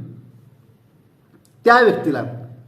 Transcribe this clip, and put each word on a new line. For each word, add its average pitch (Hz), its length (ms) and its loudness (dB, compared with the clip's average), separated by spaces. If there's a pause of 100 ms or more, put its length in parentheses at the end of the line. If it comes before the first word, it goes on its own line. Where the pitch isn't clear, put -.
(1700)
त्या 240 140 6
व्यक्तीला 156 420 0 (460)